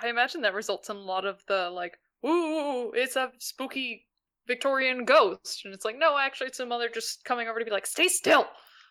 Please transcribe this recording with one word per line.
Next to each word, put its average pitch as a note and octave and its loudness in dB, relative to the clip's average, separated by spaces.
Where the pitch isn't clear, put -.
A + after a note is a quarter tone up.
I A#3 -2
imagine B3 0
that G3+ 2
results G#3 -4
in G#3 -8
a - -14
lot F#3+ -2
of G3 -6
the, F#3 0
like, F3+ -8
"Ooh, D4 0
it's B3+ -2
a C4 -2
spooky C4 -10
Victorian B3+ 0
ghost." B3+ 4
And G3 -16
it's G3 -10
like, A3 -6
"No, D4 4
actually, C4+ -2
it's C4 -10
a B3+ -6
mother A#3+ -2
just A#3 -8
coming A#3+ -2
over A3+ -4
to A#3 6
be G#3+ 4
like, G3 0
'Stay F4 2
still!'" - 4